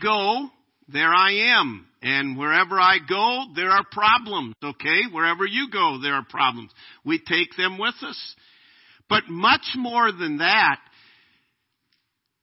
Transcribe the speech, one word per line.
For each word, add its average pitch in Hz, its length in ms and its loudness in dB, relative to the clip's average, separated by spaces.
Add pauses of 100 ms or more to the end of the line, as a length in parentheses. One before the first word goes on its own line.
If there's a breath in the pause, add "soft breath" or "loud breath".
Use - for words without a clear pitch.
go, 214 480 0 (380)
there 151 240 0
I 202 480 4
am. 113 280 -4 (160)
And 135 340 -2
wherever 170 420 0
I 185 280 4
go, 240 380 0 (100)
there 180 160 0
are 196 200 2
problems, 208 600 0 (100)
okay? 151 380 -2 (100)
Wherever 170 340 -2
you 240 260 -4
go, 170 300 0
there 143 120 -2
are 135 160 -4
problems. 127 400 -4 (340 loud breath)
We 160 160 -2
take 170 380 -2
them 185 220 -2
with 233 240 -4
us. - 320 -14 (760 soft breath)
But 214 180 2
much 208 480 0
more 240 360 0
than 170 260 -4
that, 170 420 2 (1600 soft breath)